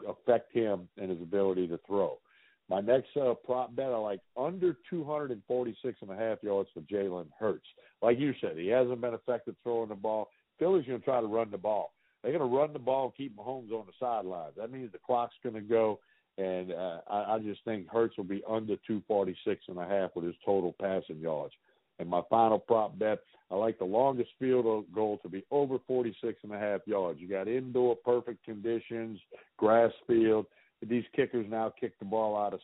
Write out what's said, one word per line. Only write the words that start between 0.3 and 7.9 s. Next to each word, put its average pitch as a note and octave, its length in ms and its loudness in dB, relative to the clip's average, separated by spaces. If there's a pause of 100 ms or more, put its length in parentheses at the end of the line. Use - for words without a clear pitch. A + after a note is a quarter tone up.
him G2+ 460 0
and F#2+ 120 -6
his E2+ 120 -4
ability F#2 460 2
to E2 100 -4
throw. F#2+ 400 -2 (500)
My G2 140 0
next, B2 340 2
uh, C3 160 2
prop B2 420 -4
bet, C3+ 160 -2
I A#2+ 60 0
like G#2 240 -2 (160)
under E3+ 380 0 (160)
two E3 140 -4
hundred D3 260 -4
and G#2+ 140 -6
forty-six B2 580 -4
and G2+ 80 -14
a F#2+ 60 -10
half A2 260 -2
yards G2 320 0
for E2 80 -12
Jalen F2+ 560 -4
Hurts. G#2+ 280 -2 (360)